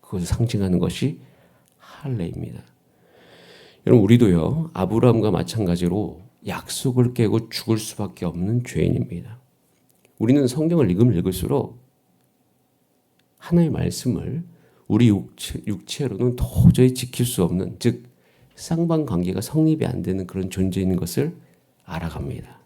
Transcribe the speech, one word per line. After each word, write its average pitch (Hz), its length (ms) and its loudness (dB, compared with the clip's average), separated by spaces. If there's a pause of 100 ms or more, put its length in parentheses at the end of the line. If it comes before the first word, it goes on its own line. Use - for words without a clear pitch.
그것을 87 260 -6
상징하는 98 520 0
것이 90 400 -2 (600)
할례입니다. 85 840 -10 (1200)
여러분, 120 180 6
우리도요, 107 720 4
아브라함과 107 560 2
마찬가지로 87 920 -2 (260)
약속을 123 680 -2
깨고 113 360 0
죽을 - 280 -2
수밖에 104 480 -8
없는 101 380 -2
죄인입니다. 87 760 -4 (800)
우리는 131 280 4
성경을 151 440 2
읽으면 101 280 4
읽을수록 95 600 -2 (1600)
하나님의 170 340 2
말씀을 98 720 -4 (440)
우리 113 220 4
육체, - 580 -2
육체로는 123 680 -4
도저히 - 580 4
지킬 123 300 -4
수 120 180 -2
없는, 90 360 -2
즉 120 260 -2 (500)
쌍방 165 520 -2
관계가 90 340 -2
성립이 156 460 0
안 - 160 -4
되는 92 240 -4
그런 92 240 -8
존재인 92 460 0
것을 139 380 -4 (500)
알아갑니다. - 800 -10